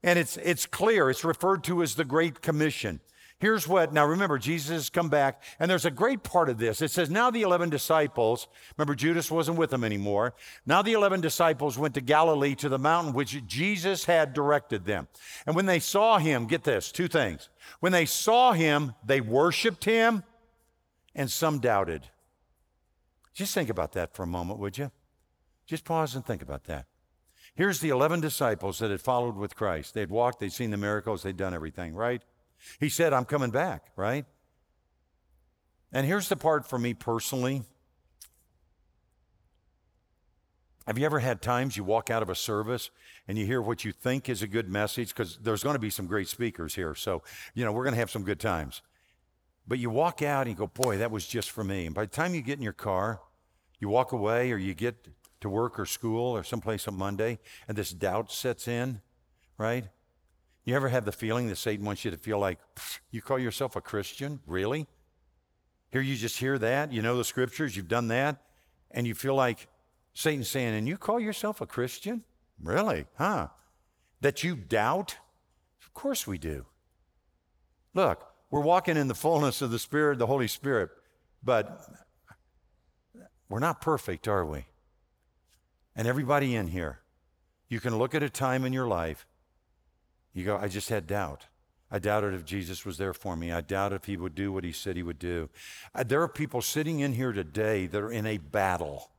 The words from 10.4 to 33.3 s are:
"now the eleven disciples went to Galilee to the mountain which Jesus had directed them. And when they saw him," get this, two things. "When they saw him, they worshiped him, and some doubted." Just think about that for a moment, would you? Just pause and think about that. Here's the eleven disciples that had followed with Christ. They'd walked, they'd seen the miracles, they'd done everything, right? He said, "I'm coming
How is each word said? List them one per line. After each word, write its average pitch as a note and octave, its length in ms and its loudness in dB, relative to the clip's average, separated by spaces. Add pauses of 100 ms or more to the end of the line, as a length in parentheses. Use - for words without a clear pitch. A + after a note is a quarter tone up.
"now E3 160 6
the G#3+ 120 2
eleven G3 280 4
disciples D3+ 560 2
went C#3+ 160 0
to C#3 80 -2
Galilee C#3+ 540 4
to D3 120 -4
the C3+ 120 0
mountain D#3 340 2
which B2+ 320 -2
Jesus F3 600 -2
had D#3 280 4
directed C#3+ 520 2
them. F2+ 220 -2 (380)
And D3+ 100 0
when F#3+ 120 4
they F3+ 100 4
saw G#3+ 400 4
him," C#3+ 300 4
get D#3 160 0
this, A2 280 2
two F3 160 -2
things. A2 420 0 (300)
"When F3+ 120 2
they E3+ 160 6
saw A#3+ 460 6
him, D3+ 420 4 (100)
they C3+ 160 4
worshiped D#3 640 2
him, A3+ 380 4 (880)
and C#3 160 -2
some D3+ 300 2
doubted." G2 500 2 (1300)
Just - 180 -4
think D#3 160 0
about F2 220 -2
that F2 240 -4
for F#2+ 80 -6
a F2 40 -4
moment, F2+ 300 -4
would G2+ 220 -8
you? C#3 100 -6 (760)
Just D#3+ 180 -8
pause D#3+ 300 0
and B2+ 100 -8
think G#2+ 160 -4
about C#2 220 -10
that. C#2+ 240 -8 (680)
Here's F3 280 0
the D#3 80 0
eleven D#3 320 4
disciples A2+ 580 0
that A2 120 0
had F#2+ 100 -2
followed B2 340 2
with G2+ 220 -6
Christ. E2+ 360 -2
They'd G2+ 160 -4
walked, A#2+ 300 2
they'd G2 140 -6
seen A2+ 180 -4
the G#2 60 -2
miracles, G#2 440 -2
they'd G2 140 -6
done F#2 180 -2
everything, D#2+ 400 -8
right? A#2 300 -2 (560)
He D3+ 80 0
said, E3 240 2
"I'm B2+ 140 2
coming C3+ 260 0